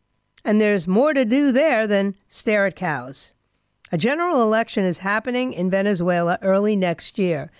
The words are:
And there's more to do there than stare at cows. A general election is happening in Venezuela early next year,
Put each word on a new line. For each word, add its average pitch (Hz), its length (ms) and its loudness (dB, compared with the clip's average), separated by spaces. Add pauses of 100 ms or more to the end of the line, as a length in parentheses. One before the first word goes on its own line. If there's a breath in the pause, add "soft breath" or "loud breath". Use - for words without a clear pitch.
(440)
And 214 160 2
there's 208 260 2
more 254 280 2
to 269 100 2
do 269 280 2
there 247 340 2
than 196 300 0 (120)
stare 208 380 0
at 180 100 -4
cows. 139 560 -8 (580)
A 180 60 -4
general 285 460 0
election 220 420 0
is 180 140 -2
happening 240 560 -4
in 180 160 -2
Venezuela 180 720 0
early 202 340 2
next 180 420 -4
year, 165 420 -2